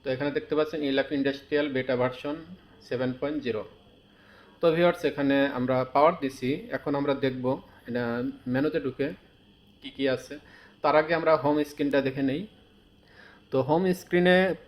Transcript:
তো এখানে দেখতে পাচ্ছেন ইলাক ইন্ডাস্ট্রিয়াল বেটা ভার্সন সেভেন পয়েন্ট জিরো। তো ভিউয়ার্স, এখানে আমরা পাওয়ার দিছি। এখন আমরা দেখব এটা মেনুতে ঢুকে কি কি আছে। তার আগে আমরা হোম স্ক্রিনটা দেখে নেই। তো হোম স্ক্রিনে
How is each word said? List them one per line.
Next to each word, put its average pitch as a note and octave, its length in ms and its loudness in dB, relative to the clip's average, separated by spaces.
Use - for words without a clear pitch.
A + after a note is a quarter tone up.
তো C#3 60 -4
এখানে C#3 220 -2
দেখতে D3 240 -4
পাচ্ছেন D3+ 280 -2
ইলাক C3+ 280 0
ইন্ডাস্ট্রিয়াল C#3+ 580 0
বেটা C3 260 -2
ভার্সন B2+ 400 -2
সেভেন B2+ 380 -4
পয়েন্ট D3 240 -4
জিরো। G#2+ 200 -4
তো E3+ 100 4
ভিউয়ার্স, E3+ 340 2
এখানে C#3 420 2
আমরা B2+ 460 0
পাওয়ার D3+ 280 6
দিছি। C#3 500 -4
এখন C#3+ 240 -4
আমরা C#3 180 0
দেখব C3 480 -2
এটা A#2+ 360 -4
মেনুতে C#3+ 320 0
ঢুকে C#3 280 -4
কি C#3 80 -14
কি C3+ 200 -2
আছে। C#3+ 300 -4
তার D3 140 4
আগে D#3 180 4
আমরা D#3+ 220 4
হোম D3 280 0
স্ক্রিনটা C#3+ 380 0
দেখে C3 200 -2
নেই। C#3+ 260 -2
তো C3 100 2
হোম E3+ 320 2
স্ক্রিনে F3+ 600 4